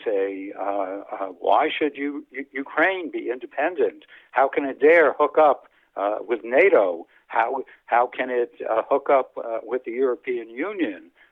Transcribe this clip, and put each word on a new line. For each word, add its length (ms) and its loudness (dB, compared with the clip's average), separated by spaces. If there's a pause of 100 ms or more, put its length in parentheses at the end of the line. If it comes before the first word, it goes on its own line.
say, 540 -4
uh, 420 -4 (100)
uh, 140 -8 (140)
Why 360 4
should 220 -2
you, 320 -6
U-, 220 -10
Ukraine 580 -2
be 220 -6
independent? 760 -4 (240)
How 180 2
can 180 -4
it 140 -8
dare 340 6
hook 260 2
up, 280 4 (300)
uh, 240 -2
with 220 -4
nato? 640 2 (200)
How, 360 -2 (240)
how 180 4
can 240 -6
it, 240 -2 (160)
uh, 180 0
hook 220 0
up, 280 2
uh, 260 -6
with 220 -6
the 60 -8
European 580 -4
Union? 600 -6 (220)